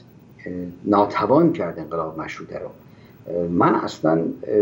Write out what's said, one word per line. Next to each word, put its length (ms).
اه، 60
ناتوان 680
کرد 260
انقلاب 420
مشروطه 380
رو. 80
اه، 840
من 260
اصلاً، 380
اه، 140